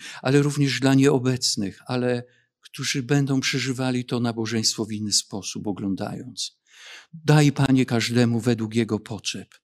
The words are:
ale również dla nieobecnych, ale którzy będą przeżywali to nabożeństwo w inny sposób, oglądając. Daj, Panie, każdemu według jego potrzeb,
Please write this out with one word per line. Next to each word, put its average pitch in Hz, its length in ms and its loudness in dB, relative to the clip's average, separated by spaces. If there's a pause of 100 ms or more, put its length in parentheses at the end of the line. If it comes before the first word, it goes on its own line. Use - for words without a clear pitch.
(220)
ale 139 200 4
również 139 380 0
dla 135 140 4
nieobecnych, 127 920 2
ale 123 380 -2 (380)
którzy 135 420 -6
będą 139 360 0
przeżywali 127 680 -2
to 123 140 -4
nabożeństwo 113 680 -2
w 107 60 -10
inny 107 220 -4
sposób, - 540 -6
oglądając. - 880 -8 (560)
Daj, 151 380 6
Panie, 135 340 2
każdemu 117 540 2
według 110 360 -2
jego 110 240 0
potrzeb, - 640 -10